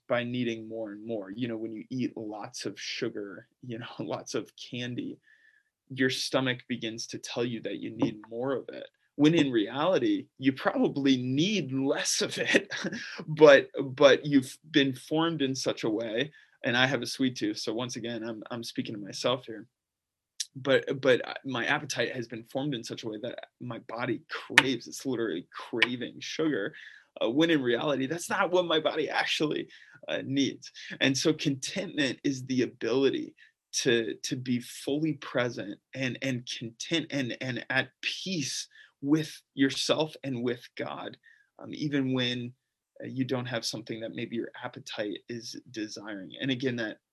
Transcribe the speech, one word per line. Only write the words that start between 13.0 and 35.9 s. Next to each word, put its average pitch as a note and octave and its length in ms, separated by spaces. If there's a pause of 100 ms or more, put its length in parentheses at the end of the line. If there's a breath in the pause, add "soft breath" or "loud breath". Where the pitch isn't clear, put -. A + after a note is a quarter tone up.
<laughs> - 240
but, D3 420 (120)
but C3+ 440
you've C3+ 320 (140)
been C#3 220
formed D#3+ 480
in C3 120
such C3 300
a B2+ 60
way, A2+ 420 (320 loud breath)
and A#2+ 140
I C3 100
have C3+ 140
a G#2+ 40
sweet B2+ 300
tooth, G#2+ 220
so - 160
once B2 240
again, A#2 260
I'm, A2 260
I'm A#2+ 140
speaking A#2 320
to G#2 60
myself B2+ 440
here, A2 200 (920)
but, C3 460
but C3 260
I, - 160
my B2 220
appetite C#3 500
has A#2+ 120
been A2+ 180
formed C#3 280
in A2+ 100
such - 200
a A#2 60
way G#2+ 120
that A#2+ 180 (200)
my A#2+ 200 (100)
body A#2 400
craves, C3 580
it's - 180
literally A2+ 460
craving A#2+ 680
sugar, C#3+ 540 (480 loud breath)
uh, G#2+ 80
when D#3 200
in D3+ 120
reality, C3 440
that's D#3+ 240
not F#3+ 220
what F3+ 160
my D#3+ 120
body D3 300
actually, - 580 (400 loud breath)
uh, - 160
needs. C3 480 (300 loud breath)
And C3+ 160
so D#3 160
contentment D3 880
is C3 220
the B2+ 160
ability A#2 760 (460 soft breath)
to, A#2 320 (100)
to C#3 140
be B2 240
fully D3+ 540
present A2+ 640 (160)